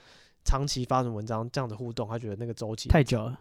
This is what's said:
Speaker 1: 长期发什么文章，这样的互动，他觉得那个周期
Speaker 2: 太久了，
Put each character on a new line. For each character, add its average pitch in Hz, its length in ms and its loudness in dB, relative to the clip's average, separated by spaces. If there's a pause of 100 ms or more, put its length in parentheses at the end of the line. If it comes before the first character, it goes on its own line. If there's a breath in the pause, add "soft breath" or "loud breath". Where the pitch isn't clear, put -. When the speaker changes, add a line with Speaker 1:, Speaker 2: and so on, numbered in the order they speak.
(440 soft breath)
Speaker 1:
长 139 220 2
期 131 200 -2
发 127 180 4
什 123 60 -2
么 113 60 -4
文 107 100 -4
章， 113 260 -2
这 143 100 -2
样 123 80 -4
的 107 80 -8
互 120 160 -8
动， 113 140 -4
他 113 100 -6
觉 113 120 -6
得 101 80 -4
那 117 80 -6
个 117 80 -6
周 110 220 -6
期 - 140 -10
Speaker 2:
太 156 140 8
久 120 180 2
了， 120 200 -6